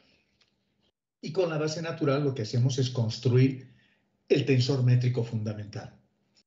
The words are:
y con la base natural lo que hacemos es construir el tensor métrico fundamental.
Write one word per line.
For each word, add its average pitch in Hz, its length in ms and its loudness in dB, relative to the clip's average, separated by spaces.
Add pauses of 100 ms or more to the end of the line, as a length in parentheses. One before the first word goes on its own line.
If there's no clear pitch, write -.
(1200)
y - 100 -10
con 175 180 0
la 156 80 -4
base 156 240 -2
natural 147 420 -2
lo 135 120 -2
que 117 60 -6
hacemos 120 360 0
es 131 120 0
construir 120 800 0 (560)
el 135 180 2
tensor 131 380 2
métrico 123 400 2
fundamental. 107 760 -8 (500)